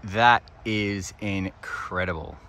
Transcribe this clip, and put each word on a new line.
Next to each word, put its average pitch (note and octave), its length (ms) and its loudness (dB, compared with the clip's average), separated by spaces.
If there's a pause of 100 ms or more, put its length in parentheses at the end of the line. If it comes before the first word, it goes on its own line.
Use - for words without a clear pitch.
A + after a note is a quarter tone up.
that A2+ 360 6 (240)
is G2+ 540 -2
incredible. F#2 1160 -4 (140)